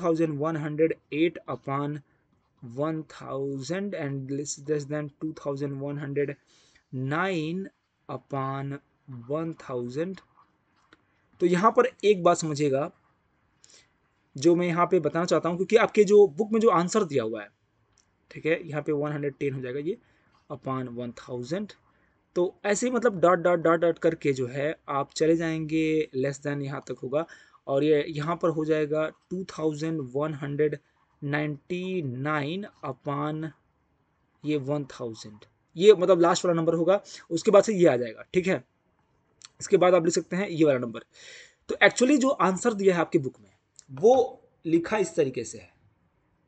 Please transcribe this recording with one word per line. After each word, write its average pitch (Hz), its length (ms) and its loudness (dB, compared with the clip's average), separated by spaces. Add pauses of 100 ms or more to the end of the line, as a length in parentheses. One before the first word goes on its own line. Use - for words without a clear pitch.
थाउजेंड 160 380 2
वन 160 180 -2
हंड्रेड 151 360 0 (200)
एट 165 260 0 (120)
upon 143 460 -4 (640)
वन 147 380 -4 (100)
थाउजेंड 139 840 -6
and 139 360 -6
less, 143 220 -6 (160)
less 147 160 -2
than 147 240 -6 (120)
two 156 140 -6
thousand 139 440 -6
one 143 180 -6
hundred 139 380 -4 (760)
nine 170 500 -2 (500)
upon 139 680 -8 (500)
one 160 320 -4
thousand। 135 640 -8 (1200)
तो 180 40 2
यहाँ 180 260 4
पर 240 180 4 (140)
एक 196 200 4
बात 175 140 4
समझिएगा, 151 540 -2 (1400)
जो 156 200 4
मैं 180 120 0
यहाँ 170 180 0
पे 185 140 2
बताना 160 260 -2
चाहता 165 240 0
हूँ, 175 80 -4
क्योंकि 190 200 2
आपके 214 260 4
जो 202 260 8
बुक 202 220 -4
में 220 100 2
जो 220 100 4
आंसर 180 320 2
दिया 139 200 -2
हुआ 110 180 -6
है, 104 60 -14 (840)
ठीक - 140 -10
है, 156 220 0
यहाँ 147 140 -6
पे 156 120 -4
वन 147 180 -2
हंड्रेड 143 280 -6
टेन 143 140 -2
हो 135 80 -8
जाएगा 127 180 -8
ये 170 180 -6 (520)
upon 131 400 -6
वन 120 300 -8
थाउजेंड। 127 520 -8 (640)
तो 180 180 0 (120)
ऐसे 208 220 0
ही 254 60 -2
मतलब 202 260 0
डॉट, 170 200 6
डॉट, 175 200 2
डॉट, 165 200 2
डॉट 170 200 2
करके 160 340 0
जो 131 140 -4
है 139 260 -4 (160)
आप 139 240 -4
चले 165 220 4
जाएंगे, 160 840 -2
less 135 240 -2
than 143 200 -4
यहाँ 139 260 -8
तक 127 160 -10
होगा, 139 220 -2 (420)
और 139 160 2
ये 147 260 4
यहाँ 156 260 -4
पर 170 140 0
हो 156 160 -2
जाएगा 156 420 0 (220)
टू 185 200 -6
थाउजेंड 156 520 -4 (120)
वन 151 200 -2
हंड्रेड 147 440 -2 (440)
नाइंटी 151 800 -4
नाइन 147 640 -4 (200)
upon 147 640 -6 (920)
ये 151 160 0
वन 139 320 -4
थाउजेंड, 110 540 -12 (300)
ये 202 180 10
मतलब 175 280 4
लास्ट 170 240 4
वाला 175 100 2
नंबर 165 180 2
होगा, 165 280 2 (300)
उसके 165 200 0
बाद 196 120 10
से 226 120 -2
ये 170 120 6
आ 131 100 4
जाएगा, 113 360 -8
ठीक 175 140 0
है। 151 160 -2 (1000)
इसके - 160 4
बाद 180 180 4
आप 170 100 4
लिख 170 80 2
सकते 175 220 -4
हैं 196 140 -4
ये 160 160 2
वाला 135 140 4
नंबर। 113 240 -8 (640)
तो - 140 -6
actually 254 360 6
जो 262 100 2
आंसर 185 440 0
दिया 196 220 2
है 170 60 2
आपकी 160 180 0
बुक 131 200 -6
में, 107 100 -20 (420)
वो 226 500 4 (240)
लिखा 165 320 0
इस 196 180 -4
तरीके 131 280 -2
से 110 140 -14
है - 140 -20 (760)